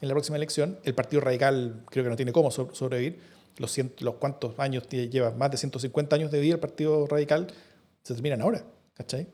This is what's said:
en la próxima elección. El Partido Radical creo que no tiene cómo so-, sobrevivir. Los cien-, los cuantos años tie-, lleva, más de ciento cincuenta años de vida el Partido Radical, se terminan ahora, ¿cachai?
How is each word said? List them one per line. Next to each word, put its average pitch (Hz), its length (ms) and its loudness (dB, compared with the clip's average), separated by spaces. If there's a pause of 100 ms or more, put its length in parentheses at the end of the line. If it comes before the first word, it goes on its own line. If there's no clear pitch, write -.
en 143 60 -6
la 131 60 0
próxima 151 240 0
elección. 151 460 -2
El 127 100 -2
Partido 147 280 2
Radical 127 680 2
creo 131 140 0
que 123 80 0
no 117 40 -2
tiene 123 160 -2
cómo 143 200 4
so-, - 220 -6
sobrevivir. 131 460 -2 (380)
Los - 180 -6
cien-, 127 240 -4
los 123 160 -2
cuantos 135 440 -4
años 135 280 -2
tie-, 123 220 -4
lleva, 123 220 2
más 123 200 2
de 135 60 -4
ciento 135 220 -4
cincuenta 143 360 0
años 151 160 0
de 147 80 2
vida 151 140 4
el 165 60 0
Partido 151 480 0
Radical, 151 400 2 (560)
se 127 100 -8
terminan 123 280 -2
ahora, 214 220 0 (320)
¿cachai? 143 380 -8